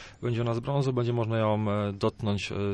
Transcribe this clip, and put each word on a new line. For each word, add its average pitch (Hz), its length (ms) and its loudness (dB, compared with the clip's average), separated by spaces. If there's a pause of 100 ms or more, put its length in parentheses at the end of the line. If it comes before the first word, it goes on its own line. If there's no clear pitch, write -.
(220)
Będzie 117 200 0
ona 117 120 0
z 117 60 0
brązu, 135 340 0
będzie 120 200 0
można 113 240 0
ją, 107 340 2
e, 101 220 0
dotknąć, 104 580 -2
e, 98 40 -6 (180)